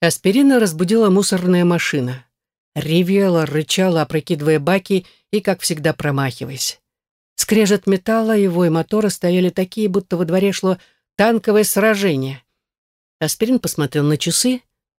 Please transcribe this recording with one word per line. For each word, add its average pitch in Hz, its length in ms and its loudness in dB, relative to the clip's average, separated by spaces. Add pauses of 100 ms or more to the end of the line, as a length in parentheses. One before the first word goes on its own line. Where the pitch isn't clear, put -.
Аспирина 240 580 2
разбудила 190 520 2
мусорная 180 520 2
машина. 143 640 -2 (480)
Ревела, 175 720 0
рычала, 160 560 0
опрокидывая 151 580 -2
баки 185 460 -2 (240)
и, 208 120 -2
как 185 200 -2
всегда, 156 320 -2
промахиваясь. 135 880 -6 (540)
Скрежет 208 500 2
металла 220 500 0
и 202 120 2
вой 175 240 2
мотора 202 380 0
стояли 180 420 0
такие, 196 360 -4
будто 190 300 -2
во 175 80 -2
дворе 185 280 0
шло 185 260 -2 (380)
танковое 214 460 2
сражение. 196 800 0 (760)
Аспирин 226 400 0
посмотрел 147 460 -2
на 151 120 0
часы. 247 460 -2 (360)